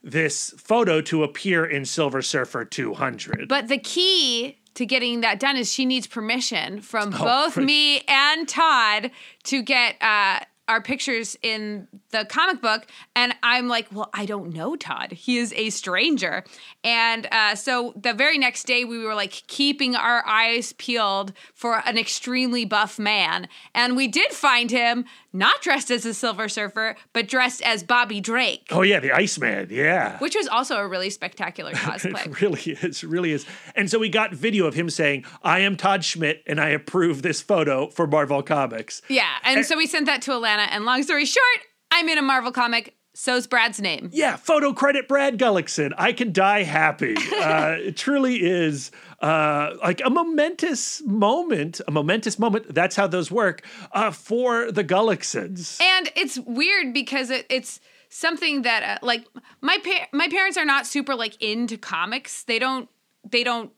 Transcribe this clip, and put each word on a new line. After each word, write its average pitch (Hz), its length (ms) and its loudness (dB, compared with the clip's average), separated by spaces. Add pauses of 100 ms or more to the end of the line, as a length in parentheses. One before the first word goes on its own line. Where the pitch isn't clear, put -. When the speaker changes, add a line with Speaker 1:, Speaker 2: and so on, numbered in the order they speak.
Speaker 1:
this 147 560 -4
photo 196 440 2
to 156 220 0
appear 165 420 0
in 147 180 -4
Silver 135 380 -2
Surfer 127 420 -4
two - 300 -6
hundred. 123 560 -6
Speaker 2:
But 269 180 0
the 269 100 0
key 277 800 0 (180)
to 247 100 -2
getting 240 360 0
that 214 200 0
done 269 160 2
is 240 140 -2
she 262 140 0
needs 254 220 0
permission 226 720 -4
from 208 340 -4
Speaker 1:
Oh, - 120 -6
Speaker 2:
both 277 320 2
Speaker 1:
right. 269 80 2
Speaker 2:
me 294 420 4
and 294 400 2
Todd 247 640 2 (320)
to 269 180 -2
get, 240 400 2
uh, 208 380 2 (300)
our 220 120 2
pictures 240 600 -4
in 214 460 -6 (240)
the 214 140 -2
comic 320 360 0
book. 220 240 0 (300)
And 247 260 2
I'm 247 260 2
like, 233 240 -2
"Well, 202 220 -8
I 202 140 -4
don't 190 260 -8
know 170 220 -6
Todd. - 360 -8
He 247 280 -2
is 240 180 -2
a 220 140 -2
stranger." 190 720 0 (400)
And, 226 480 0
uh, 214 240 2
so 240 400 -2
the 226 180 -2
very 294 240 2
next 247 300 0
day 247 180 0
we 233 180 -8
were, 214 120 -2
like, 202 320 -4
keeping 277 480 0
our 240 320 2
eyes 226 460 2
peeled 202 600 -2 (220)
for 226 320 0
an 226 100 0
extremely 247 680 -2
buff 208 340 0
man. 180 480 0 (280)
And 247 220 2
we 269 100 2
did 349 240 0
find 240 400 2
him, 240 340 0 (280)
not 233 280 2
dressed 294 300 0
as 226 140 -2
a 226 80 -4
Silver 214 340 -4
Surfer, 220 480 -4 (180)
but 226 140 -2
dressed 254 360 0
as 226 200 0
Bobby 220 380 0
Drake. 226 500 -2
Speaker 1:
Oh, 165 120 2
yeah, 196 160 6
the 135 120 0
Iceman, 123 600 0
yeah. 147 480 0
Speaker 2:
Which 311 160 -4
was 392 120 0
also 247 300 -2
a 202 100 -2
really 185 220 -4
spectacular 175 640 -8
Speaker 1:
<laughs> - 20 -8
Speaker 2:
cosplay. - 540 -6
Speaker 1:
It 147 140 -6
really 165 420 -2
is, 170 200 -6
really 165 280 -2
is. 143 140 -4 (300)
And 202 140 0
so 220 100 2
we 220 100 0
got 214 240 0
video 185 340 2
of 143 80 -2
him 170 160 0
saying, 143 340 0 (180)
"I 170 160 4
am 196 160 2
Todd 196 300 2
Schmidt, 156 400 -2
and 156 160 -2
I 151 80 2
approve 151 540 0
this 160 180 -2
photo 147 480 2
for - 160 0
Marvel 143 380 2
Comics." 127 640 -2
Speaker 2:
Yeah, 233 220 2 (140)
and 262 140 4
Speaker 1:
And 277 80 2
Speaker 2:
so 320 100 0
we 320 120 2
sent 311 180 0
that 269 180 0
to 269 80 -4
Alana, 226 280 2 (120)
and 208 140 -2
long 254 180 2
story 302 220 2
short, 508 200 4 (460)
I'm 330 180 4
in 320 80 2
a 302 40 2
Marvel 262 300 2
comic, 233 440 -2 (180)
so's 247 340 -2
Brad's 226 320 2
name. 175 340 -4
Speaker 1:
Yeah, 285 220 2
photo 294 380 2
credit 277 340 2
Brad 277 300 2
Gullickson. 180 600 2
I 196 160 2
can 233 200 -2
die 196 300 4
happy. 156 580 0
Speaker 2:
<laughs> - 40 -2 (140)
Speaker 1:
Uh, 156 400 2
it 175 180 -6
truly 262 460 2
is, 165 480 0 (300)
uh, 151 500 2 (100)
like, 175 240 0
a 262 40 4
momentous 320 960 0
moment, 214 840 2
a - 40 -4
momentous 180 460 0
moment, 220 380 0
that's 180 220 2
how 196 100 2
those 175 240 -2
work, 196 320 0 (300)
uh, 202 180 0
for 233 600 0
the 202 120 0
Gullicksons. 185 1000 0
Speaker 2:
And 370 360 4
it's 339 220 -2
weird 277 540 0
because 262 380 -2
it, 254 180 -4
it's - 300 -4 (300)
something 320 540 -2
that, 233 200 2
uh, 202 220 -6
like, 233 200 0 (360)
my 339 220 2
pa-, 359 280 -2
my 311 160 0
parents 381 300 0
are 320 80 0
not 277 200 2
super, 277 300 -2
like, 226 260 -6
into 220 360 -4
comics. 208 640 -6
They 226 160 -2
don't, 254 300 -2 (380)
they 240 180 0
don't 233 320 -2